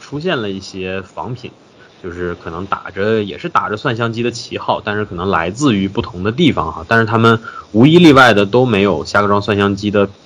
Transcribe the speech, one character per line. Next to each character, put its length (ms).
出 180
现 220
了 80
一 100
些 420
仿 320
品， 180
就 80
是 320
可 60
能 160
打 280
着， 300
也 140
是 100
打 220
着 80
蒜 180
香 160
鸡 120
的 80
旗 260
号， 260
但 140
是 80
可 100
能 140
来 220
自 220
于 140
不 140
同 200
的 120
地 180
方 220
哈， 120
但 140
是 60
他 120
们 220
无 140
一 120
例 140
外 220
的 120
都 200
没 160
有 240
夏 160
格 80
庄 120
蒜 140
香 180
鸡 160
的 200